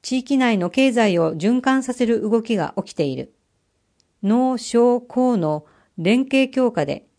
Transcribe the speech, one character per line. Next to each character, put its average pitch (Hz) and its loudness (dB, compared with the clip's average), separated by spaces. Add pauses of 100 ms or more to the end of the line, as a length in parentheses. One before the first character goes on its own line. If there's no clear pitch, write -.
地 254 -2
域 269 -2
内 233 2
の 175 -2
経 269 2
済 214 2
を 165 0
循 226 0
環 269 2
さ 254 -6
せ 247 -2
る 226 0
動 220 0
き 226 -2
が 156 -4
起 - -8
き - -20
て 151 -2
い 135 -4
る。 127 -12 (880)
農 247 0
商 240 2
工 247 0
の 151 -2 (320)
連 220 0
携 269 0
強 254 0
化 156 -2
で 139 -8 (120)